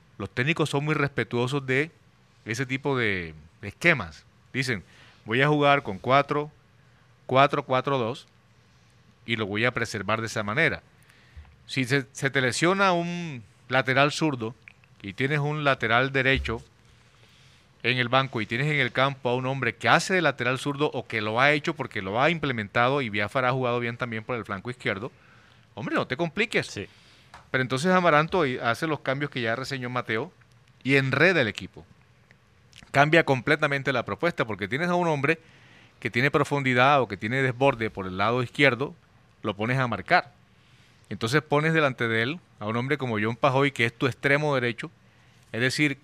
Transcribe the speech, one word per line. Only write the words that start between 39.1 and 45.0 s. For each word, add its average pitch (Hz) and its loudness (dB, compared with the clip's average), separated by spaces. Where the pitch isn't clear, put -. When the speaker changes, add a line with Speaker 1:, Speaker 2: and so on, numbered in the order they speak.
Speaker 1:
lo 104 -4
pones 113 -2
a 131 0
marcar. 107 0
Entonces 117 0
pones 151 0
delante 131 2
de 113 2
él 147 -4
a 104 -8
un 110 -2
hombre 131 -2
como 120 -2
John 117 -2
Pajoy, 135 2
que 120 0
es 117 -2
tu 139 0
extremo 147 0
derecho, 123 -4